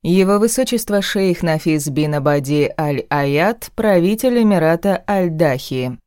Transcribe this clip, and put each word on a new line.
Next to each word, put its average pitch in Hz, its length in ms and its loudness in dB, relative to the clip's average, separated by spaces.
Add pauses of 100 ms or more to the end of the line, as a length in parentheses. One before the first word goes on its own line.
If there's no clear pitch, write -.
«Его 190 360 2
Высочество 226 600 0
шейх 190 420 -2
Нафис 156 460 -2
бин 151 280 -2
Абади 147 640 0
Аль-Аят, 147 960 -2
правитель 214 680 2
Эмирата 180 680 2
Аль-Дахи». 151 880 -2 (100)